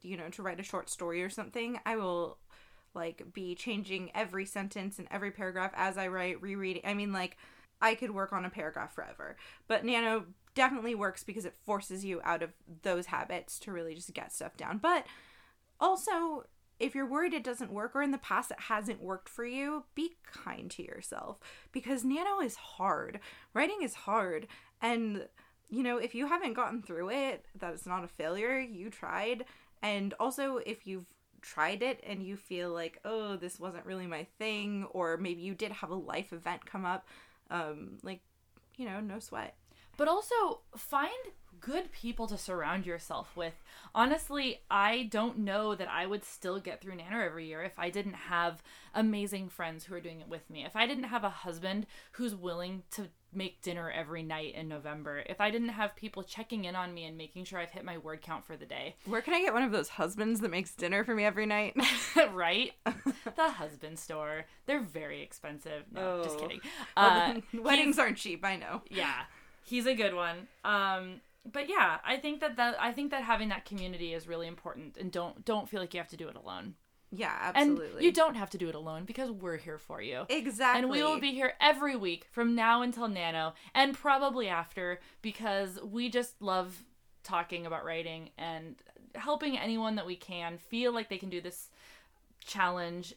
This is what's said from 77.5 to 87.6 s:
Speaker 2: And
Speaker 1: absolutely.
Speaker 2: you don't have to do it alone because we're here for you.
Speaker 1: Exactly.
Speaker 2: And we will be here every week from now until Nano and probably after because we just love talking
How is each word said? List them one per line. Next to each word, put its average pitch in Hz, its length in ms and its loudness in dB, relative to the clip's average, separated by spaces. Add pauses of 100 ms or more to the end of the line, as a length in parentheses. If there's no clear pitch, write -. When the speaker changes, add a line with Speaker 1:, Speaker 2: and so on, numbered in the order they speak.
Speaker 2:
And 294 180 8
Speaker 1:
absolutely. 214 320 2
Speaker 2:
you 349 80 12
don't 320 220 8
have 208 160 -2
to 196 80 -6
do 170 100 0
it 160 60 -2
alone 160 300 -6
because 240 260 -4
we're 190 260 -4
here 156 220 -8
for 160 240 -10
you. 139 260 -4
Speaker 1:
Exactly. 247 540 4
Speaker 2:
And 254 80 4
we 285 120 4
will 311 180 4
be 277 120 2
here 262 280 4
every 285 360 6
week 180 360 -2
from 233 220 4
now 233 280 8
until 233 260 0
Nano 165 460 0 (200)
and 269 220 8
probably 269 520 4
after 175 520 -2 (220)
because 202 600 0
we 233 280 -2
just 240 320 0
love 185 420 0 (380)
talking 175 440 0